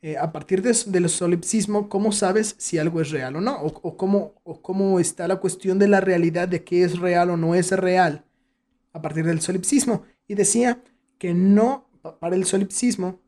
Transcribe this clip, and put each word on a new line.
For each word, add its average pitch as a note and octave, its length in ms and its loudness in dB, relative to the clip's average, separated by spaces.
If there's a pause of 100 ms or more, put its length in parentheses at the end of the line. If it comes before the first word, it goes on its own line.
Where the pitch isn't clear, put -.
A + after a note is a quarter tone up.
eh, D#3 160 -8
a D#3 140 -4
partir F#3 320 -2
de, A#3 120 2 (120)
del F3+ 220 0
solipsismo, G3+ 760 -2
¿cómo G3+ 240 0
sabes G#3 460 0
si - 220 -4
algo D#3+ 200 -2
es D3+ 120 -2
real C3+ 240 -6
o E3 60 -4
no? B3 200 -4
O, D3+ 60 -4
o D#3+ 280 -8
cómo, G3 380 0 (100)
o - 180 -16
cómo F#3+ 380 0
está E3+ 280 -2
la F#3+ 100 0
cuestión F#3+ 400 -2
de G3+ 100 4
la G3 140 6
realidad, F3 460 2
de F3 160 -2
qué F3+ 200 2
es E3+ 160 0
real F3 300 2
o E3+ 80 0
no E3 180 0
es F3+ 160 2
real F#3 540 2 (680)
a D#3+ 100 -14
partir D#3 240 -4
del E3 140 0
solipsismo. G3 640 0 (240)
Y G#3 80 -6
decía A#3 480 0 (340)
que F3 160 -4
no, G#3 540 4 (140)
pa-, - 180 -18
para E3+ 160 -2
el F#3+ 100 0
solipsismo F#3+ 840 -2